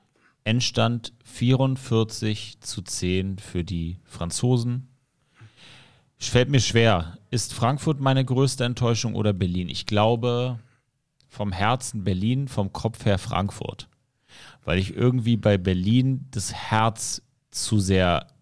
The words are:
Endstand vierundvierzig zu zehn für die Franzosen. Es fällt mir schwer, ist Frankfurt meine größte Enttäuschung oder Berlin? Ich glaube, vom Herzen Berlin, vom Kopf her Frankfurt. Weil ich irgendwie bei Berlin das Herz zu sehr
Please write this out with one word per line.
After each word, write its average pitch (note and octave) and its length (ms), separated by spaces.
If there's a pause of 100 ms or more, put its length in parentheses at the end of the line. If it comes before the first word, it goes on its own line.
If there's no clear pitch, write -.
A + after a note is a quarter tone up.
(440)
Endstand A#2 720 (100)
vierundvierzig A#2+ 1400
zu - 220
zehn F#2 580
für F2 240
die E2+ 400
Franzosen. B2 840 (1300)
Es - 80
fällt B2+ 220
mir C#3 100
schwer, G2+ 580 (140)
ist - 220
Frankfurt C#3 480
meine C3+ 240
größte C3 400
Enttäuschung A#2 500
oder G#2 180
Berlin? F2+ 360
Ich - 160
glaube, A#2+ 720 (680)
vom G#2 240
Herzen G#2 520
Berlin, A2 440
vom G2+ 260
Kopf - 320
her G2 120
Frankfurt. - 680 (760)
Weil E2+ 160
ich F#2+ 160
irgendwie A#2 420
bei G2+ 200
Berlin A2 760
das - 220
Herz - 680 (280)
zu - 300
sehr F#2 480 (140)